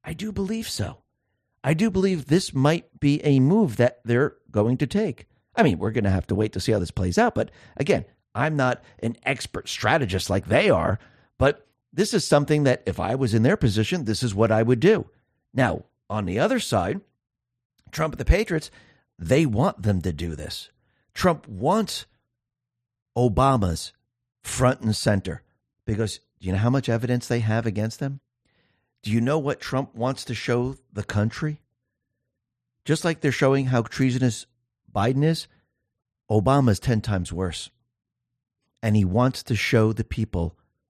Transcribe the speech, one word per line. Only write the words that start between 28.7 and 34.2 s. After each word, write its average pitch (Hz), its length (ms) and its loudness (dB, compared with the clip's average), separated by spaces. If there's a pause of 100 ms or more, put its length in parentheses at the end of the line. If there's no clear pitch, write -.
Do 107 100 -6
you 113 80 2
know 135 200 0
what 139 200 -4
Trump - 360 -6
wants 123 300 -4
to 127 80 -8
show 123 420 -2 (180)
the 101 100 -6
country? 113 580 -2 (1200)
Just 160 180 0
like 165 180 -2
they're 147 100 2
showing 135 360 2
how 123 140 2
treasonous 127 640 -2 (480)